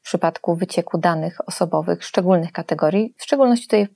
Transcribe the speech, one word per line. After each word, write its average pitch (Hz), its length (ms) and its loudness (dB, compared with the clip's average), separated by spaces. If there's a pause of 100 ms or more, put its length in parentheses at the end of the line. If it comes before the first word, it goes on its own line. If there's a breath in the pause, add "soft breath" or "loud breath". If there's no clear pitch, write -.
w - 20 -20
przypadku - 520 -2
wycieku 175 420 -4
danych 165 400 -2 (100)
osobowych 175 560 -2
szczególnych 180 480 0
kategorii, 170 680 -2
w - 60 -18
szczególności 247 440 2
tutaj 208 280 2